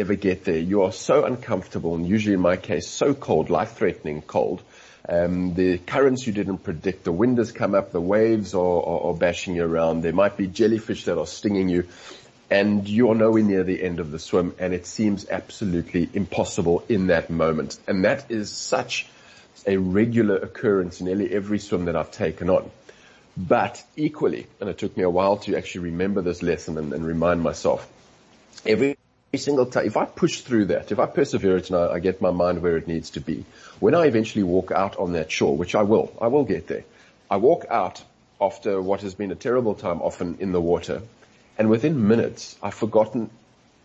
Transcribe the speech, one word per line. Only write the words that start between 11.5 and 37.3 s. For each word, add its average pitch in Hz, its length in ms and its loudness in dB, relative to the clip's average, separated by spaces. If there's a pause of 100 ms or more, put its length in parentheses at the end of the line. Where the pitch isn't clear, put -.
you, 87 180 2 (640)
and 101 360 2
you 110 220 4
are 110 40 4
nowhere 110 300 6
near 98 180 2
the 90 180 -2
end 87 200 -2
of 80 100 -6
the 76 80 -8
swim, 87 400 0
and 92 160 -2
it 87 100 -6
seems 104 460 -2
absolutely 87 800 -2
impossible 90 760 0
in 95 180 2
that 82 240 2
moment. 80 560 0
And 95 180 0
that 131 240 0
is 107 220 -6
such - 560 -4 (600)
a 98 80 2
regular 101 600 2
occurrence 98 640 -2
in 92 80 -6
nearly 95 260 -2
every 101 280 -2
swim 90 240 -4
that 85 100 -2
I've 80 160 -4
taken 87 400 -4
on. - 180 2 (680)
But 127 460 0 (140)
equally, 143 520 -2 (120)
and 104 80 -6
it 87 100 -6
took 98 180 -6
me 101 80 0
a 90 60 4
while 98 280 4
to 98 180 -4
actually 90 260 -6 (100)
remember 95 300 -2
this 87 200 -4
lesson 85 340 -2
and, 76 160 -6
and 80 140 -6
remind 82 340 0
myself, 76 480 -2 (800)
every 117 300 2 (400)
single 135 300 2
time, 82 200 -2
if 107 100 -2
I 165 80 2
push - 360 -2
through 110 260 2
that, - 240 -2
if 107 80 0
I 131 80 2
persevere 98 520 2
it 90 120 -6
and 90 80 2
I, 85 160 2
I 87 60 -2
get 92 200 0
my 90 120 2
mind 87 300 0
where 85 140 2
it 80 120 -4
needs 82 220 -6
to - 100 -8
be, 76 240 -6 (340)
when 110 160 4
I 170 120 4
eventually 113 360 2
walk 90 300 0
out 98 240 0
on 90 160 -2
that 80 180 -4
shore, 78 260 2
which 87 200 -2
I 107 60 4
will, 104 380 2
I 113 60 0
will 139 180 2
get 92 220 -4
there, - 160 -6 (480)